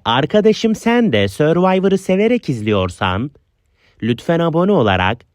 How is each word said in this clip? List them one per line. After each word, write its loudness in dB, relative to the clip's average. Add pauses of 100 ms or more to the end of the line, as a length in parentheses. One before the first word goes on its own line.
arkadaşım 0
sen 0
de 2
Survivor'ı 0
severek -2
izliyorsan -2 (720)
lütfen -2
abone 0
olarak 2 (160)